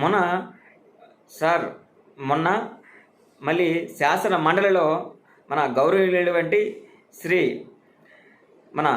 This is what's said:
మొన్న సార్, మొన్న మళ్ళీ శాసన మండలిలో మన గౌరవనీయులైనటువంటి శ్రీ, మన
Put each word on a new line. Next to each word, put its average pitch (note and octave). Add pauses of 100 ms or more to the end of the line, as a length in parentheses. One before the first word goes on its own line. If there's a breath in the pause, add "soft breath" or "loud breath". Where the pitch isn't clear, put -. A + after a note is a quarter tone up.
మొన్న F#3 (1200 loud breath)
సార్, E3+ (640)
మొన్న D#3+ (1000 loud breath)
మళ్ళీ E3+ (300)
శాసన F#3 (120)
మండలిలో F#3 (680 soft breath)
మన D3 (200)
గౌరవనీయులైనటువంటి F3 (600 loud breath)
శ్రీ, F3 (1400 soft breath)
మన D3+